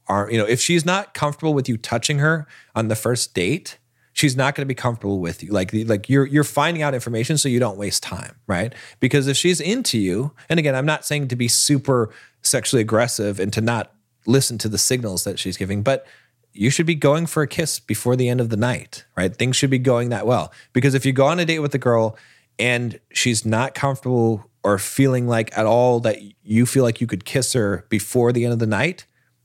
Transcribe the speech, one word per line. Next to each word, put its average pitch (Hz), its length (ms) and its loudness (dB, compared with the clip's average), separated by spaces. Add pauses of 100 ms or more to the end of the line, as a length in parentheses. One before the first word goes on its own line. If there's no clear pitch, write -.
arm. 101 220 0
You 117 80 0
know, 107 100 0
if 123 140 0
she's 170 240 2
not 190 300 -2
comfortable 151 400 -2
with 131 120 -2
you 120 100 -2
touching 120 420 -2
her 156 260 0 (300)
on 113 140 -2
the 107 60 0
first 117 380 -2
date, 98 460 -2 (340)
she's 135 220 0
not 139 200 0
gonna 143 100 -6
be 135 100 -4
comfortable 101 460 -4
with 85 200 -6
you. 82 100 -10
Like, 95 200 0
the, 110 140 -2
like, 107 240 -2
you're, 135 160 4
you're 143 180 2
finding 156 400 -2
out 147 100 0
information 117 440 -2
so 143 100 0
you 123 120 2
don't 107 180 -2
waste 101 260 -4
time, - 320 -12 (120)
right? 101 260 -2 (260)
Because 135 280 2
if 135 100 0
she's 175 240 2
into 208 360 -2
you, 104 360 0 (160)
and 165 100 2
again, 147 160 2
I'm 131 100 0
not 151 200 -2
saying 143 240 -2
to 123 80 -4
be 120 100 0
super 123 680 2 (280)
sexually 123 400 0
aggressive 107 580 0
and 101 140 -2
to 110 80 0
not 113 320 -2 (320)
listen 127 340 2
to - 100 -4
the 104 80 -4
signals 113 460 -2
that 98 160 -6
she's 92 160 -6
giving, 101 260 -4
but 131 240 0 (480)
you 104 160 2
should 160 160 2
be 175 100 2
going 147 300 2
for 160 160 -2
a 143 60 0
kiss - 320 -4
before 123 380 0
the 123 100 2
end 123 140 0
of 117 80 -2
the 113 80 -2
night, 123 480 -4 (100)
right? 92 180 -2
Things 127 220 0
should 139 140 2
be 131 100 2
going 120 300 2
that 107 180 -2
well. 110 240 0 (220)
Because 131 200 4
if 131 120 0
you 135 80 2
go 135 140 4
on 170 120 2
a 170 60 0
date 160 140 0
with 147 140 -2
a 143 60 0
girl 117 380 2 (420)
and 120 400 0 (140)
she's 117 320 0
not 113 300 0
comfortable 123 720 0 (160)
or 101 160 2
feeling 127 500 2
like 113 300 0
at 110 80 2
all 120 360 4
that 110 160 0 (260)
you 110 220 2
feel 131 180 2
like 117 160 0
you 120 80 -2
could 92 160 -6
kiss - 300 -2
her 101 340 -2
before 120 460 0
the 120 100 0
end 120 80 0
of 117 80 0
the 117 80 0
night, 120 380 -2 (400)